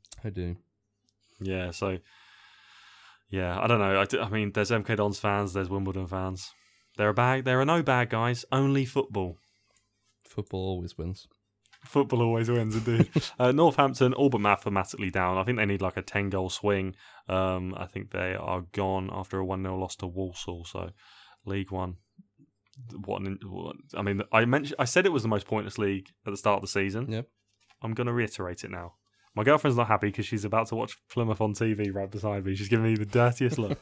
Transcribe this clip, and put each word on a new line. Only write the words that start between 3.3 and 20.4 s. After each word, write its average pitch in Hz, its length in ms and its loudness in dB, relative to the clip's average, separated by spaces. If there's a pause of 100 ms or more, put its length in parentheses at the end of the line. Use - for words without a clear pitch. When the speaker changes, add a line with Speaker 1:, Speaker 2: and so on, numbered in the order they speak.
Speaker 2:
I 104 80 0
don't 117 120 6
know. 98 220 4
I, 98 40 4
d-, - 140 -2
I 101 100 -2
mean, 104 220 -2
there's 104 200 0
M 110 120 0
K 113 120 -2
Dons 104 240 0
fans, 101 340 0
there's 95 160 -2
Wimbledon 95 380 -4
fans. 92 440 -6 (460)
There 104 120 4
are 104 40 0
bad, 127 320 2
there 127 140 4
are 135 60 4
no 165 160 4
bad 123 280 2
guys, 120 420 0
only 139 340 2
football. 101 520 -4 (840)
Speaker 1:
Football - 440 -8
always 90 300 -6
wins. 90 300 -8 (580)
Speaker 2:
Football 135 380 2
always 117 260 2
wins, 110 260 0
indeed. 113 340 4 (160)
Speaker 1:
<laughs> - 140 -12
Speaker 2:
Uh, 127 120 6
Northampton, 139 640 6
all 139 160 4
but 113 120 2
mathematically 98 680 0
down. 92 260 2
I 95 60 2
think 120 140 0
they 110 80 2
need, 98 160 0
like, 92 160 -2
a 92 40 -4
ten-goal 95 480 -2
swing. 95 460 0 (340)
Um, 92 480 0
I 90 80 -8
think 98 260 -12
they 92 240 -4
are 92 260 -4 (120)
gone 95 400 -2
after 95 260 -6
a 95 60 -2
one 95 180 -4
nil 95 140 -4
loss 92 200 -6
to 92 100 -8
Walsall. 90 580 -8